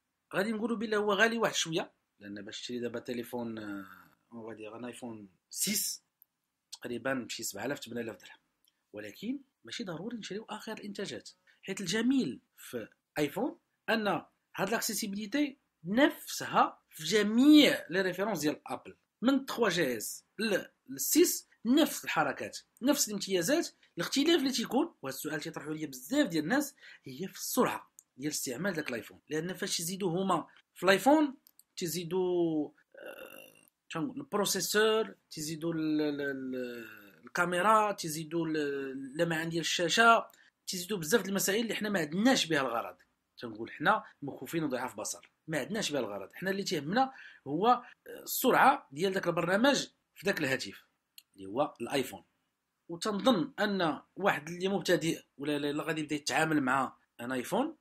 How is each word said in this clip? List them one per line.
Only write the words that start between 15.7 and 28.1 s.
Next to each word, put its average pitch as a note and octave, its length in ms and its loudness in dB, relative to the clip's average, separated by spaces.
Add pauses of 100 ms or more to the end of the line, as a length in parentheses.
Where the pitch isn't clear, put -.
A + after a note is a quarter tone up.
نفسها A3 920 2 (120)
في - 140 -14
جميع A3 840 8
لي F#3 120 2
ريفيرونس F#3+ 380 -2
ديال D3 260 0
أبل، G#2+ 300 -8 (260)
من C4+ 240 4
تخوا A3+ 220 2
جي D#3+ 280 2
اس - 280 -10 (140)
ل-، G3+ 260 0 (240)
للسيس، - 600 2 (180)
نفس C#4 380 4
الحركات، B2+ 540 -2 (240)
نفس C4+ 260 2
الامتيازات. G3+ 600 0 (280)
الاختلاف D4 440 2
اللي C4 100 0
تيكون، A#3+ 520 0
وهذا C3+ 140 -8
السؤال D3+ 240 -6
تيطرحوا D#3 340 -8
ليا D#3 120 -6
بزاف B3 420 0
ديال D#3+ 160 0
الناس، C4+ 300 0 (300)
هي C#3+ 240 -8
في - 60 -14
السرعة - 580 -2 (240)